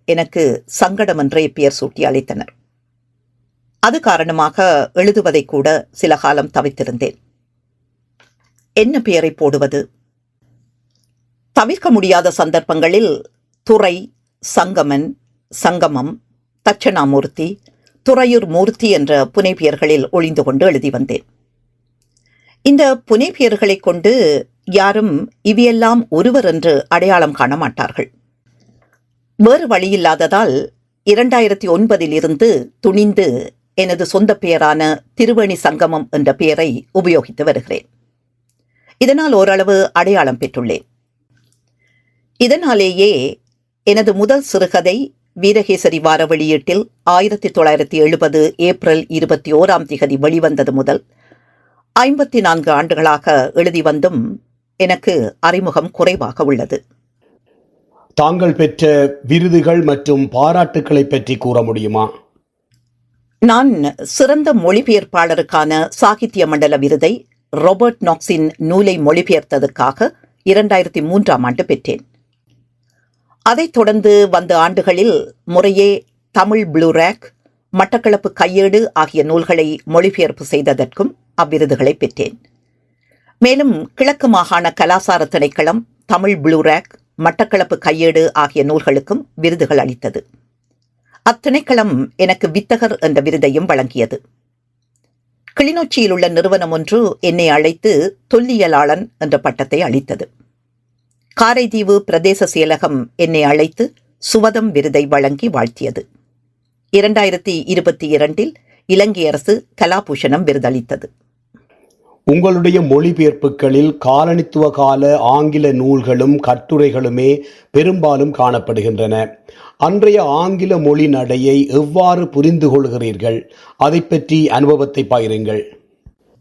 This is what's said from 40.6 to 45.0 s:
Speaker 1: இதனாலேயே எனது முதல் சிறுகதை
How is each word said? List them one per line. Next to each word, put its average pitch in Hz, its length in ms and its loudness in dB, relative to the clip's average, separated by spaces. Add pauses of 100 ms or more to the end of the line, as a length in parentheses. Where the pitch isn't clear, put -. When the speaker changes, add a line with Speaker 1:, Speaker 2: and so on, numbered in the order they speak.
Speaker 1:
இதனாலேயே 202 1040 0 (420)
எனது 208 320 2
முதல் 214 280 0
சிறுகதை 190 720 -2 (260)